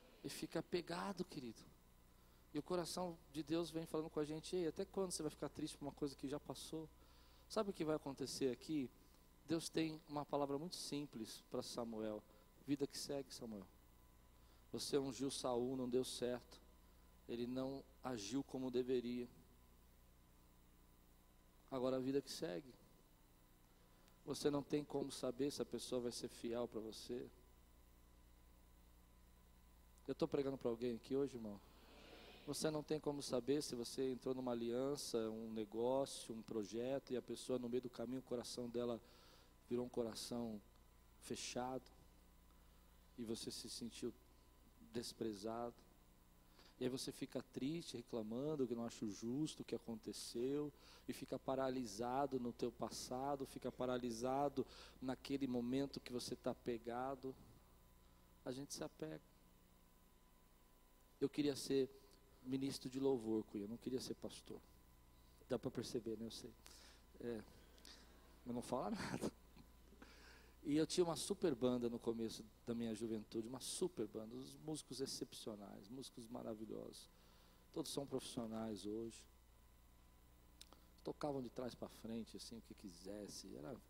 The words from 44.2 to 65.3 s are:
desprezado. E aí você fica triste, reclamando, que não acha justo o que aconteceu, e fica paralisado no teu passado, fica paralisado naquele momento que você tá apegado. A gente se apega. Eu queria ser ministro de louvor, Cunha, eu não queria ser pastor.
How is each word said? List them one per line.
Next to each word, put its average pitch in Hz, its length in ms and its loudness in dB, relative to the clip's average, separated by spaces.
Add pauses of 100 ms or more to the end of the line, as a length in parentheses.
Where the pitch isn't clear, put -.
desprezado. 113 800 -2 (1080)
E 127 60 2
aí 127 40 6
você 127 220 -2
fica 131 300 -4
triste, 143 560 -2
reclamando, 120 720 0
que 120 80 0
não 117 100 0
acha 113 220 -4
justo 120 540 0
o - 40 -6
que - 100 0
aconteceu, 120 960 0 (360)
e 131 60 -2
fica 135 240 -4
paralisado 131 1040 2
no 120 140 0
teu 120 180 0
passado, 135 760 -2
fica 127 260 -4
paralisado 127 920 2 (360)
naquele 135 460 0
momento 127 520 2
que - 140 -8
você 123 220 0
tá - 160 0
apegado. 127 840 -2 (1080)
A 135 60 -2
gente 135 220 -4
se - 100 -4
apega. 156 380 -6 (2000)
Eu 139 100 4
queria 143 260 4
ser 135 340 4 (540)
ministro 135 460 0
de 127 100 -2
louvor, 113 460 6
Cunha, 101 180 -4
eu 101 60 -4
não 120 80 -6
queria 127 240 0
ser - 140 -4
pastor. - 440 -10 (880)